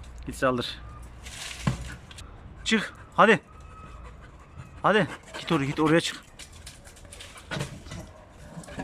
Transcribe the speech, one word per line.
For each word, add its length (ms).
Git 100
saldır. 440
Çık. 300
Hadi. 240
Hadi. 260
Git 120
oraya, 140
git 140
oraya 220
çık. 220